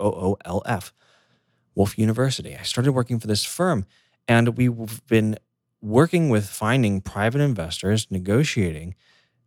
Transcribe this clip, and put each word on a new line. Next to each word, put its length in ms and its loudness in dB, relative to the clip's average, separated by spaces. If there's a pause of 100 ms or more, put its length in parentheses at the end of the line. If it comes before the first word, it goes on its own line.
O 60 0
O 380 -2
L 200 -4
F, 280 -6 (840)
Woolf 240 0
University. 580 0
I 60 -18
started 300 0
working 260 0
for 80 -10
this 180 0
firm, 400 -2 (420)
and 300 4
we've 500 -2
been 320 2 (420)
working 500 2
with 180 0
finding 520 0
private 400 -2
investors, 680 -2
negotiating, 840 -2 (520)